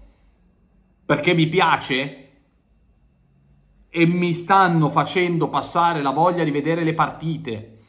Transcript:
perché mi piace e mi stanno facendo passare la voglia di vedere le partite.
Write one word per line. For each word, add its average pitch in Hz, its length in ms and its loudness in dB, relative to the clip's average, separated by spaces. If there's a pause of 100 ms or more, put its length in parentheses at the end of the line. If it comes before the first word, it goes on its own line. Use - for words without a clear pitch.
(1040)
perché 147 300 0
mi 165 120 2
piace 143 840 -2 (1600)
e 165 180 2
mi 175 280 0
stanno 170 540 4
facendo 160 600 0
passare 160 540 0
la 139 80 0
voglia 170 320 0
di 151 80 0
vedere 151 320 -2
le 160 120 0
partite. 147 840 -6 (100)